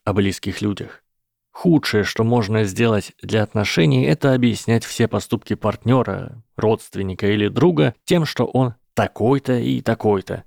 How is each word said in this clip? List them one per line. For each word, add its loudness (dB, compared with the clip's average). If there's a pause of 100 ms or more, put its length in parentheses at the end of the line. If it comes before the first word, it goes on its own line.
о -2
близких -2
людях. -6 (480)
Худшее, 2
что -2
можно 2
сделать 0 (100)
для 0
отношений, 2
это 2
объяснять 0
все 0
поступки -4
партнера, -2 (140)
родственника -2
или 2
друга 2 (100)
тем, 0
что -2
он 0 (200)
такой-то 0
и -2
такой-то, -2